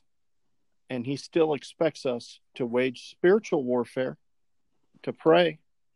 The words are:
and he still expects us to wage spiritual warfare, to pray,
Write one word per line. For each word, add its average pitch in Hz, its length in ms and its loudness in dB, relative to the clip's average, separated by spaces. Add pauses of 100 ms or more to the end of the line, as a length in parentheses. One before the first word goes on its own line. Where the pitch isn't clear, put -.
(880)
and 127 160 -6
he 135 120 -6
still 156 360 0
expects - 540 -4
us 120 320 -6 (160)
to 135 100 -4
wage 123 460 -2
spiritual 180 540 0
warfare, 123 520 -4 (880)
to 127 100 -8
pray, 160 460 4 (380)